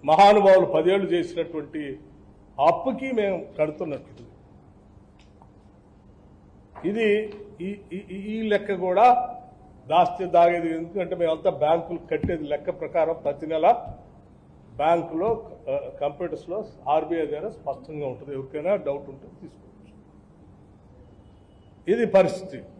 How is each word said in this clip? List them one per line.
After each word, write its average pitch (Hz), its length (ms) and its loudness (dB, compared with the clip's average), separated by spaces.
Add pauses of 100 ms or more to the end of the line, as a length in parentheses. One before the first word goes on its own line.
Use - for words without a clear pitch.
మహానుభావులు 190 600 8
పదేళ్ళు 175 440 2
చేసినటువంటి 156 880 -6 (680)
అప్పుకి 262 460 0
మేము 196 340 -2 (120)
కడుతున్నట్టు. 151 680 -6 (2750)
ఇది 220 200 0 (520)
ఈ, 196 200 -8 (120)
ఈ, 185 60 -10 (120)
ఈ, 185 60 -12
ఈ 214 320 -6
లెక్క 208 260 0
కూడా 196 640 4 (520)
దాస్తే 175 380 2
దాగేది. 170 500 2
ఎందుకంటే, 170 380 -6
మేమంతా 165 360 0
బ్యాంకులు 165 480 0 (120)
కట్టేది 156 340 -4
లెక్క 147 360 -6
ప్రకారం 160 440 -2
ప్రతి 147 220 -6
నెల 160 380 2 (920)
బ్యాంకులో, 170 760 -2 (200)
ఆ, 139 80 -2 (220)
కంప్యూటర్స్‌లో 165 640 -8 (240)
ఆర్బీఐ 156 380 -2
ద్వారా 151 240 -8
స్పష్టంగా 147 560 -10
ఉంటుంది. 135 280 -12
ఎవరికైనా 151 420 -4
డౌట్ 139 320 -6
ఉంటే 135 200 -20 (120)
తీసుకోవచ్చు. - 300 -20 (2250)
ఇది 226 140 2
పరిస్థితి. - 580 0 (160)